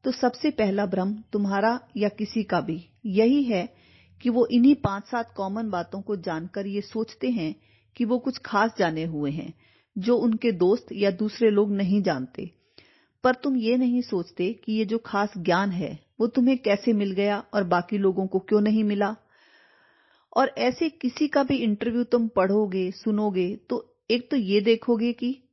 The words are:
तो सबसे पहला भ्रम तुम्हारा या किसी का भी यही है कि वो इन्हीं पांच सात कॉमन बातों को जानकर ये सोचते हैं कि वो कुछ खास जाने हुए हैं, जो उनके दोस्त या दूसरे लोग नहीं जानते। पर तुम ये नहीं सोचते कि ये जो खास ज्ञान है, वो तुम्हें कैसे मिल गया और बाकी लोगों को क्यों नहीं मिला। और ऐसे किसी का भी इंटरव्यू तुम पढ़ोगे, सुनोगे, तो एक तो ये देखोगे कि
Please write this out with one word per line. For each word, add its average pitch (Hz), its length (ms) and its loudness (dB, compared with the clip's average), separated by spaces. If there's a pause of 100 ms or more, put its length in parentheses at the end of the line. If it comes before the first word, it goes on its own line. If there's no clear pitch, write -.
तो 262 40 0
सबसे 254 400 0
पहला 202 340 0
भ्रम 190 280 -2
तुम्हारा 214 720 -2 (100)
या 202 120 0
किसी 214 340 -4
का 180 180 0
भी - 280 -8 (160)
यही 226 380 4
है 226 300 -2 (480)
कि 247 80 0
वो 233 220 2
इन्हीं 247 240 6
पांच 202 280 -4
सात 233 340 -6
कॉमन 202 320 -6
बातों 190 320 -6
को 208 140 -4
जानकर 180 520 -6
ये 202 140 -4
सोचते 220 480 -6
हैं 175 260 -2 (400)
कि 240 100 -2
वो 240 140 0
कुछ 254 180 -6
खास 220 420 0
जाने 160 240 0
हुए 147 280 -4
हैं, 156 220 -10 (440)
जो 226 200 2
उनके 226 340 0
दोस्त 185 400 2
या 196 200 0
दूसरे 214 380 0
लोग 202 220 2
नहीं 196 300 0
जानते। 156 500 -4 (720)
पर 254 120 4
तुम 269 200 -4
ये 233 220 2
नहीं 247 240 2
सोचते 185 520 -4
कि 220 200 -6
ये 214 120 0
जो 220 120 -2
खास 208 400 -2
ज्ञान 180 340 0
है, 170 280 -6 (200)
वो 240 80 2
तुम्हें 254 300 2
कैसे 208 360 0
मिल 202 180 0
गया 202 320 0 (100)
और 202 100 0
बाकी 175 340 0
लोगों 190 300 0
को 190 120 -2
क्यों 214 220 2
नहीं 214 220 2
मिला। 208 320 0 (1200)
और 262 200 2
ऐसे 254 320 0
किसी 285 380 -2
का 285 160 2
भी 269 140 0
इंटरव्यू 233 460 0
तुम 233 240 0
पढ़ोगे, 190 640 0
सुनोगे, 208 640 -2
तो - 420 -8 (140)
एक 247 200 -2
तो 285 60 0
ये 202 240 2
देखोगे 226 520 2
कि 247 400 -6